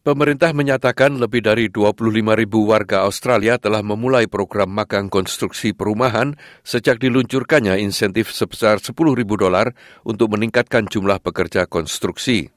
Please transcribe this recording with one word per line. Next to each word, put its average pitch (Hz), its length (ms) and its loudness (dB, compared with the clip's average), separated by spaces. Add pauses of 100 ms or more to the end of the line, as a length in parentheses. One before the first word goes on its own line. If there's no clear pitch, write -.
Pemerintah 147 560 2
menyatakan 135 640 2
lebih 113 240 0
dari 110 240 2
dua 104 240 2
puluh 110 240 0
lima 110 160 2
ribu 110 320 2
warga 104 400 2
Australia 113 560 0
telah 107 240 -2
memulai 117 400 0
program 98 480 -2
magang 101 400 -4
konstruksi - 640 -4
perumahan 113 560 0 (320)
sejak 123 320 0
diluncurkannya 123 800 2
insentif 101 560 -2
sebesar 107 480 0
sepuluh 156 320 0
ribu 110 240 -2
dolar 98 400 2 (320)
untuk 110 240 0
meningkatkan 110 560 0
jumlah 98 320 0
pekerja 90 480 -2
konstruksi. 87 880 -4